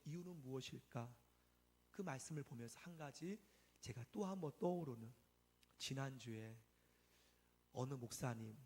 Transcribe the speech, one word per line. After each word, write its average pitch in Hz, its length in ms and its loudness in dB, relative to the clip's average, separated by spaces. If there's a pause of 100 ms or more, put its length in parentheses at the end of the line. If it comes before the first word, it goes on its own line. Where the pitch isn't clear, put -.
이유는 170 380 -4
무엇일까? 127 680 -2 (800)
그 - 120 -4
말씀을 151 400 0
보면서 120 380 -6
한 175 140 -8
가지 160 460 -2 (400)
제가 120 320 -2
또 202 140 4
한번 185 320 2
떠오르는, 139 540 4 (680)
지난주에 117 800 0 (1160)
어느 131 220 4
목사님 113 720 0